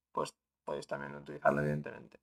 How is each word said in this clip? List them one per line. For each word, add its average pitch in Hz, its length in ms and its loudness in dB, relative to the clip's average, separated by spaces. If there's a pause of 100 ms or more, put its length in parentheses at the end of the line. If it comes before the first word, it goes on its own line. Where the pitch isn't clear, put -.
(120)
pues - 240 -2 (280)
podéis 71 220 -6
también 71 280 -6
utilizarlo, 73 460 4
evidentemente. 73 640 -2